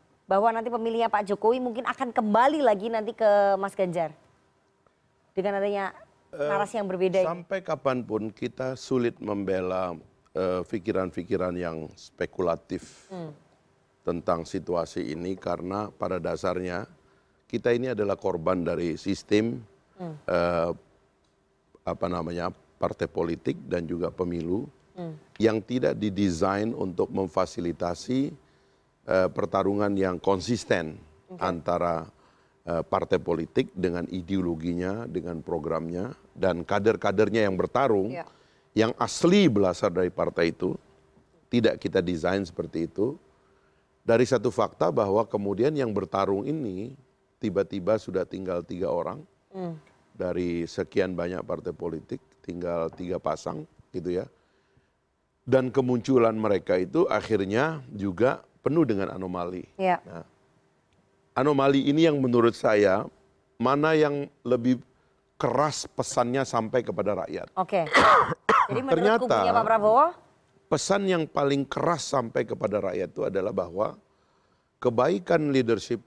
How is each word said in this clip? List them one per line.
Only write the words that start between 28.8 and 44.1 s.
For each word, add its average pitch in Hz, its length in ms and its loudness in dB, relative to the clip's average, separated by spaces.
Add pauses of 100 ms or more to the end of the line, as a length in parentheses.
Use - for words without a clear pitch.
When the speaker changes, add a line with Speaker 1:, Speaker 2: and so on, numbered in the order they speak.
Speaker 2:
eh, 92 180 4
pertarungan 101 720 0
yang 92 240 0
konsisten 95 800 -2 (260)
Speaker 1:
Oke. 180 140 -14
Speaker 2:
antara, 87 640 -2 (560)
eh, 82 240 -4
partai - 320 0
politik 82 560 -2
dengan 87 320 -4
ideologinya, 90 1040 -4
dengan 85 320 -6
programnya, 82 720 -6 (240)
dan 87 240 0
kader-kadernya 101 880 2
yang 95 80 -2
bertarung, 107 560 0
Speaker 1:
Ya. 170 160 -12 (480)
Speaker 2:
yang 110 240 4
asli 175 480 4
berasal 101 400 2
dari 90 240 0
partai 82 400 0
itu, - 240 -4 (720)
tidak 110 320 2
kita 95 240 0
desain 90 400 0
seperti 82 400 -6
itu. 113 320 -4 (880)
Dari 117 240 4